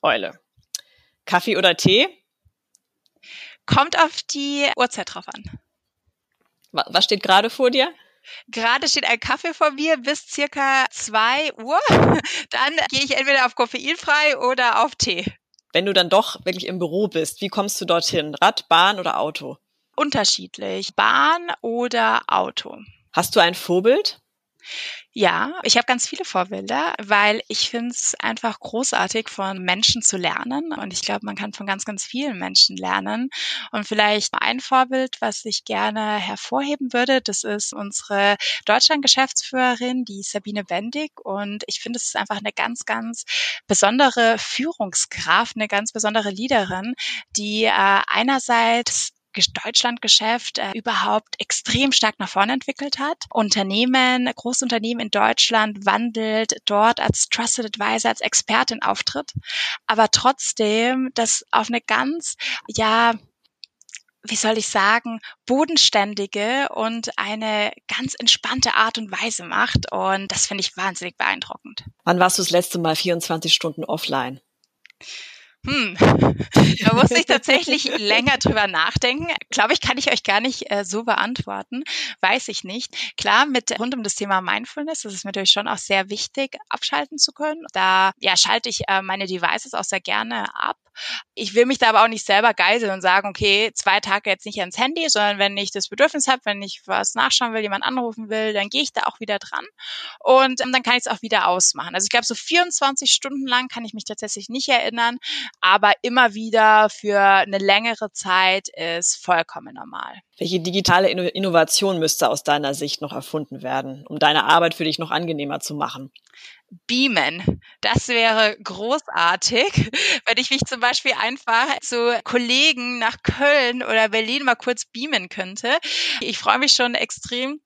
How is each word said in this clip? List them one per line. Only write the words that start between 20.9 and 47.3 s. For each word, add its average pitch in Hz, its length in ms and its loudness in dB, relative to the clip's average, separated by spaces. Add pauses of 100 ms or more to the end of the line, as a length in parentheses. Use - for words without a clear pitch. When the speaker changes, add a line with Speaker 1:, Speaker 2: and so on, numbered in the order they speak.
Speaker 2:
Bahn 311 560 2 (100)
oder 233 680 0
Auto. - 520 -2 (320)
Speaker 1:
Hast - 240 0
du 208 60 6
ein 170 120 4
Vorbild? 208 680 2 (920)
Speaker 2:
Ja, 202 400 2 (100)
ich 180 140 4
habe 233 80 2
ganz 247 220 0
viele - 180 -10
Vorbilder, 196 760 -4
weil 208 460 4
ich - 220 -2
find's 240 500 -4
einfach 226 400 -4
großartig, - 680 -2
von 190 340 -6
Menschen 190 380 0
zu - 160 0
lernen. 262 560 -4
Und 196 180 -8
ich 180 100 -6
glaube, 202 240 -4
man 208 100 -8
kann 208 180 -8
von 202 120 -12
ganz, 196 200 -4
ganz 202 180 -8
vielen 254 340 -6
Menschen 190 380 4
lernen. 196 540 -2 (420)
Und 208 160 -4
vielleicht 208 460 2
ein - 260 0
Vorbild, 262 600 0
was 220 240 -4
ich 214 180 -6
gerne 214 540 -2
hervorheben 247 760 -4
würde, 254 300 2
das - 240 -4
ist 208 280 -4
unsere 202 600 0 (300)
Deutschland-Geschäftsführerin, 254 1400 2
die 202 180 -10
Sabine 208 440 -6
Bendig. 240 480 -6 (100)
Und 202 440 -6
ich - 120 -6
finde, 240 180 -8
es - 100 -6
ist - 100 -4
einfach 202 200 -4
eine 208 140 -6
ganz, - 340 -4
ganz 226 380 -6 (440)
besondere 233 720 4
Führungskraft, 214 1160 -2
eine 214 140 -2
ganz 208 240 -2
besondere 214 360 0
Leaderin, 202 640 -2 (440)